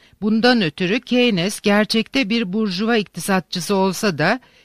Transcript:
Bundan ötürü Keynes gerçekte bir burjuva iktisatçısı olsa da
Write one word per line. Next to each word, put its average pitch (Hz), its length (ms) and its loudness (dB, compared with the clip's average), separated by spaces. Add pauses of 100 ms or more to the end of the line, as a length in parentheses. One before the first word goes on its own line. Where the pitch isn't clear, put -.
(220)
Bundan 226 400 2
ötürü 185 380 -2
Keynes 226 600 0
gerçekte 214 720 0
bir 226 220 -2
burjuva 220 440 -2
iktisatçısı 185 800 -4
olsa 190 440 0
da 190 220 0 (240)